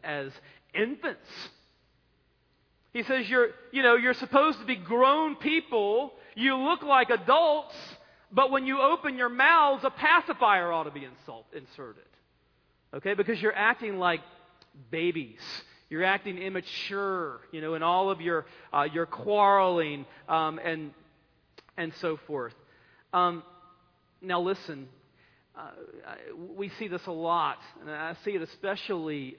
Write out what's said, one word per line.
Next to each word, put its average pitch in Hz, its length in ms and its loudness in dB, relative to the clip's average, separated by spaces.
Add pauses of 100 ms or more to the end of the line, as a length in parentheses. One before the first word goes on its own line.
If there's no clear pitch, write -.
as 139 300 -8 (400)
infants. 233 760 -6 (1400)
He 240 100 -4
says, 247 260 -2
"You're, 247 200 4 (220)
you 269 120 0
know, 240 120 8
you're 240 180 4
supposed 285 460 2
to 214 60 -16
be 247 120 -4
grown 262 580 2
people. 262 760 -2 (200)
You 262 220 2
look 302 260 0
like 262 280 4
adults, 294 680 2 (560)
but 262 200 4
when 269 140 0
you 269 140 -2
open 285 380 2
your 247 100 0
mouths, 277 560 4
a 269 60 0
pacifier 254 840 2
ought 160 120 -2
to 147 80 -10
be 139 120 -12
insult-, 123 500 -18
inserted." 131 540 -18 (840)
Okay? 196 200 -4
Because 202 280 -2
you're 214 120 2
acting 208 460 0
like 170 220 0 (680)
babies. 160 500 -4 (480)
You're 160 160 -2
acting 190 320 -2
immature, 190 1040 -6 (100)
you 160 80 -10
know, 156 140 -4
in 160 100 -4
all 185 260 4
of 175 120 -2
your, 165 240 0 (280)
uh, 143 100 2
your 156 220 -2
quarreling, 185 1000 4 (240)
um, 160 340 0
and, 160 300 -6 (840)
and 165 200 -8
so 160 200 -4
forth. 131 400 -8 (560)
Um, 175 320 2 (800)
now 180 180 -2
listen, 170 480 -4 (680)
uh, - 180 -18 (360)
I, - 260 -16
we 190 360 -12
see 220 180 -10
this 180 200 -10
a 185 40 -8
lot, 165 480 -2 (220)
and 151 100 -14
I 160 320 -8
see 208 80 -4
it 185 100 -2
especially, 160 960 -6